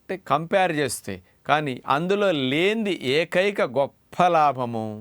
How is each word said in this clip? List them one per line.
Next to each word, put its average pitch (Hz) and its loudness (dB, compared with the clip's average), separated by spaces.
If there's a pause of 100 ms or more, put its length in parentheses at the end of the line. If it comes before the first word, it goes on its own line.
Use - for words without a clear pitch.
అంటే - -8 (180)
కంపేర్ 170 2 (100)
చేస్తే. 117 -4 (340)
కానీ 147 0 (220)
అందులో 196 0 (240)
లేనిది 196 0 (240)
ఏకైక 190 0 (180)
గొప్ప - -2 (120)
లాభము 127 0 (160)